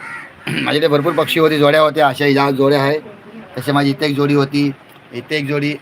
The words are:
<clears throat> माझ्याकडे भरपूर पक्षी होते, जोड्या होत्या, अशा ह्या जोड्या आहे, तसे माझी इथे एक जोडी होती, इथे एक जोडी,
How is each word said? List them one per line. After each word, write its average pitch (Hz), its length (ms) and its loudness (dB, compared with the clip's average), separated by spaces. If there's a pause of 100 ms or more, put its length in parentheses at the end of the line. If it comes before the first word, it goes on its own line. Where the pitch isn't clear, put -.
(200)
<clears throat> - 260 -20
माझ्याकडे 147 420 0
भरपूर 143 240 0
पक्षी 156 280 0
होते, 156 180 2
जोड्या 147 220 4
होत्या, 151 280 2
अशा 131 160 -2
ह्या 139 260 2
जोड्या 135 320 2
आहे, 147 160 0 (600)
तसे 143 140 -4
माझी 143 180 0
इथे 143 160 -2
एक 143 100 -4
जोडी 143 180 0
होती, 143 360 0 (420)
इथे 123 240 -8
एक 147 100 -4
जोडी, 147 360 -4